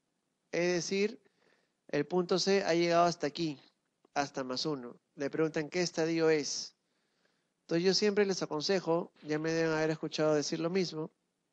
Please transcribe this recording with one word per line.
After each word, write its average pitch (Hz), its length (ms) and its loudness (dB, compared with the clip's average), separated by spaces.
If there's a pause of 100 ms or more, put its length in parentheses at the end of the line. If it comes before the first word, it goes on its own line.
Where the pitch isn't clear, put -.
(520)
Es 175 220 0
decir, 196 480 -2 (680)
el 147 160 -2
punto 180 340 0
C 196 240 2
ha 165 100 2
llegado 170 320 4
hasta 165 220 0
aquí, 151 320 -4 (540)
hasta 139 300 -2
más 127 220 -4
uno. 131 320 -6 (180)
Le 139 140 -4
preguntan 156 400 -2
qué 180 120 -2
estadio 165 480 0
es. - 460 -2 (880)
Entonces 170 220 -2
yo 190 80 4
siempre 208 320 2
les 190 160 -2
aconsejo, 165 680 0 (120)
ya 151 160 -2
me 160 120 -2
deben 165 220 2
haber 156 160 2
escuchado 156 440 0
decir 151 280 0
lo 165 80 -2
mismo, 160 420 -2 (420)